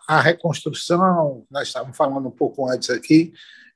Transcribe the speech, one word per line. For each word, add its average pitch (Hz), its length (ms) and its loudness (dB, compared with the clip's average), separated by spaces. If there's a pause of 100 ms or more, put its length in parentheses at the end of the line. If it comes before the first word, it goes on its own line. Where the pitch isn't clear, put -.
à 156 140 4
reconstrução? 165 1300 0
Nós 135 180 -6
estávamos - 280 -10
falando 135 320 -2
um - 20 -10
pouco 135 380 -4
antes 127 220 -4
aqui 156 420 2 (440)